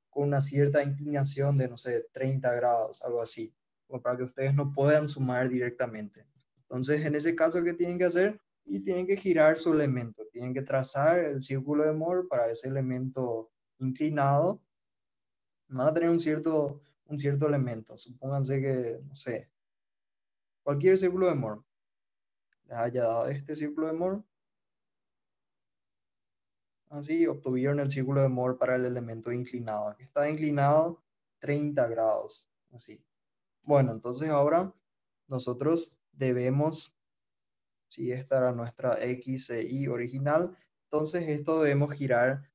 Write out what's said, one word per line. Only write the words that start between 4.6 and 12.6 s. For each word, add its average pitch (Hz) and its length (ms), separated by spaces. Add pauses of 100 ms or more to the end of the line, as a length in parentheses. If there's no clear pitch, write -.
puedan 147 360
sumar 127 420
directamente. 120 760 (360)
Entonces, 143 440
en 147 100
ese 165 200
caso, 165 280
¿qué 170 100
tienen 175 240
que 180 80
hacer? 185 360 (240)
Y 196 180
tienen 185 220
que 196 120
girar 160 400
su 165 160
elemento, 123 580
tienen 127 220
que 135 100
trazar 139 560
el 143 220
círculo 135 420
de 156 100
Mohr 180 340
para 120 220
ese 117 200